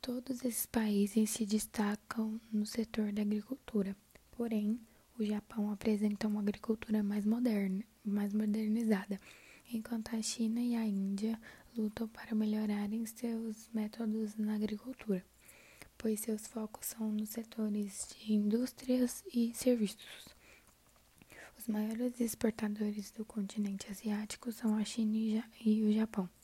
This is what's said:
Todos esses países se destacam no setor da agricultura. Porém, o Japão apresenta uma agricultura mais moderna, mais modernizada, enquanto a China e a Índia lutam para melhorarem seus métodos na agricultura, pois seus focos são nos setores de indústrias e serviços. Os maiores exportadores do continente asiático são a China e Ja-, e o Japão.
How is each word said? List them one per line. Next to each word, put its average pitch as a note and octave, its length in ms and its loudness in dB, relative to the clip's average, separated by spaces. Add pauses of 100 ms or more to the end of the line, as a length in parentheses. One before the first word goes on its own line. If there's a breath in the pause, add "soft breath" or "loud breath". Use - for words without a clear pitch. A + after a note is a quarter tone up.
Todos B3 440 -6
esses A#3 200 0
países G#3+ 640 4
se - 160 0
destacam G#3+ 920 -2 (120)
no G#3 140 2
setor G#3+ 460 -2
da G#3+ 120 0
agricultura. G#3 720 -2 (360)
Porém, A3+ 480 0 (380 loud breath)
o A3+ 80 -2
Japão G#3 460 -2
apresenta G#3 560 2
uma G#3+ 140 0
agricultura G#3+ 600 0
mais G#3 240 0
moderna, G#3 580 2 (200)
mais G3+ 300 0
modernizada, G#3+ 840 2 (540 loud breath)
enquanto A3+ 420 -4
a A3 60 0
China A3+ 380 0
e A#3+ 160 2
a A3+ 100 0
Índia G3 540 0 (360 loud breath)
lutam A3 320 -2
para - 280 -6
melhorarem G#3+ 720 0
seus A3+ 680 -6
métodos G#3+ 600 -2
na G#3+ 200 0
agricultura, G#3+ 680 -2 (720 loud breath)
pois A3 220 -2
seus G#3+ 280 -4
focos - 400 -8
são A3 240 -4
nos G#3+ 180 -2
setores G#3+ 920 -4
de G#3+ 140 0
indústrias B3 920 2 (100)
e A#3 200 2
serviços. - 840 0 (1200 loud breath)
Os - 100 -10
maiores A3+ 520 -2
exportadores G#3+ 920 0
do A3 140 -8
continente G3+ 640 -4
asiático G#3+ 640 -4
são A3 240 0
a G#3+ 80 2
China G#3+ 320 0
e A3 200 2
Ja-, A#3 140 -2 (160)
e G#3+ 180 6
o G#3+ 80 6
Japão. G#3+ 380 2 (140)